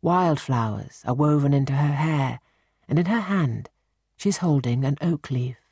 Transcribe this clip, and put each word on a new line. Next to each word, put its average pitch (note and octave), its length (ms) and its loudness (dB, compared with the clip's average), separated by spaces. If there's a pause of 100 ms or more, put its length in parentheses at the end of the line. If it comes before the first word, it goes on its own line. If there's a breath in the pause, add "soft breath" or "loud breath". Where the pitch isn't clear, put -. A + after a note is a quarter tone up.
Wildflowers C#3 1040 0
are B2 80 0
woven D3 380 2
into C#3 220 2
her C#3+ 200 2
hair, C#3 460 -2 (480)
and D3 100 0
in F3 80 2
her A3+ 140 0
hand D#3+ 480 -2 (480)
she's - 220 -2
holding C3+ 460 0
an C#3+ 180 0
oak D3 280 -2
leaf. B2 260 -4 (160)